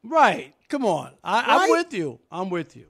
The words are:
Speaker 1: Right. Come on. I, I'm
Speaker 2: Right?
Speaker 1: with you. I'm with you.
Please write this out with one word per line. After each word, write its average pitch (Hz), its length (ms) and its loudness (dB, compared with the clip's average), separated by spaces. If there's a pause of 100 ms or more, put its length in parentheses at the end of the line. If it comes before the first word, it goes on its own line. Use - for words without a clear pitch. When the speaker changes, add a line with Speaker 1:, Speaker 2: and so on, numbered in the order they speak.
Speaker 1:
Right. 220 500 2 (140)
Come 269 180 -2
on. 139 240 -2 (120)
I, 208 240 0
I'm 226 160 4
Speaker 2:
Right? 370 100 2
Speaker 1:
with 339 200 0
you. 160 280 -8 (100)
I'm 185 180 -8
with 170 280 -8
you. 110 140 -20